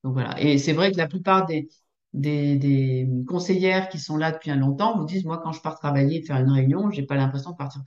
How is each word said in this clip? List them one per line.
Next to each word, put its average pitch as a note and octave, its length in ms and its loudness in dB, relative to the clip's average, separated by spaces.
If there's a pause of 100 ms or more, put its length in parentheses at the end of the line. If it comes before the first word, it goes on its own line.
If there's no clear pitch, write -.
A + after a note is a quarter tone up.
Donc C3 100 -4
voilà. A#2+ 280 -2
Et C#3+ 160 4
c'est D3+ 160 0
vrai F#3 180 2
que F#3 60 -2
la E3 100 0
plupart F#3+ 380 2
des, D#3 240 -4 (440)
des, C#3+ 440 0
des C3+ 520 2 (180)
conseillères F#3 640 0
qui E3 100 -10
sont D3+ 180 -6
là D#3+ 140 0
depuis D#3+ 200 -6
un C#3 60 2
longtemps C#3 400 2
vous D#3 80 -2
disent, « F3+ 200 -4
Moi, E3 180 -6
quand D#3+ 100 -6
je - 80 -14
pars D#3 180 -8
travailler, C#3+ 420 2
faire D3 160 -4
une C3 140 4
réunion, C#3+ 400 2
j'ai D3 120 -4
pas C#3 120 -4
l'impression C#3 360 -2
de - 60 -12
partir C#3 300 -10